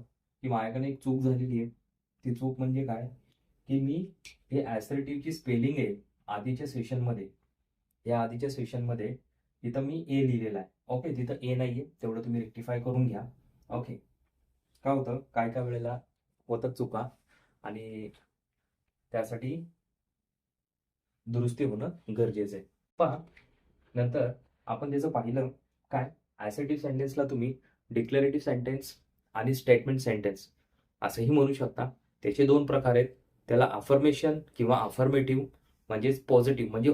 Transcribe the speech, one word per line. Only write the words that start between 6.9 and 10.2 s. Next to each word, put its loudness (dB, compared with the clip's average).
या 2
आधीच्या -4
सेशनमध्ये -4
तिथं -2
मी -4
ए 4